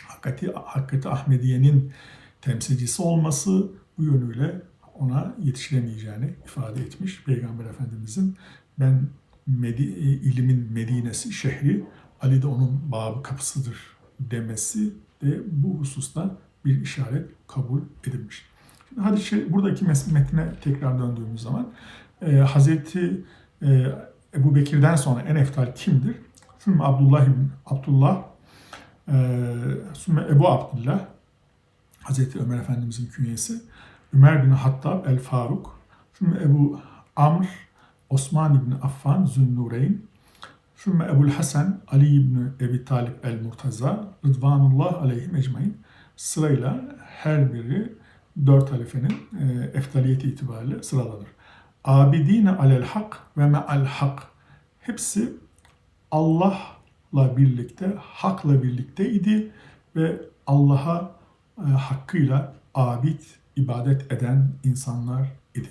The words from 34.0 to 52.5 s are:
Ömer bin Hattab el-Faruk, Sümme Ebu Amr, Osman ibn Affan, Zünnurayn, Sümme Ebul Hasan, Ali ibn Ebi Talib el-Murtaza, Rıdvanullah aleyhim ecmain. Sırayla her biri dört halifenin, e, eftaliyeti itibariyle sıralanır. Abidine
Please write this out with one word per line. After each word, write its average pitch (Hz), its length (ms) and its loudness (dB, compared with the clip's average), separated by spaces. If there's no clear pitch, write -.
Ömer 139 340 8
bin 135 40 6
Hattab 135 560 0
el-Faruk, 127 720 -4
Sümme 170 240 -2
Ebu 143 380 4
Amr, 165 300 4
Osman 151 440 2
ibn 123 160 4
Affan, 170 420 0
Zünnurayn, 123 840 0
Sümme 170 280 0
Ebul 143 260 4
Hasan, 156 580 -2
Ali 143 260 6
ibn 131 220 4
Ebi 123 240 -4
Talib 123 400 -4
el-Murtaza, 117 840 -6
Rıdvanullah 139 800 2
aleyhim 131 340 -4
ecmain. 139 400 -4
Sırayla - 800 -2
her 143 480 0
biri 139 380 -4
dört 139 260 6
halifenin, 127 400 -4
e, 127 340 -2
eftaliyeti 131 540 0
itibariyle 120 540 -8
sıralanır. 110 460 -6
Abidine 147 640 6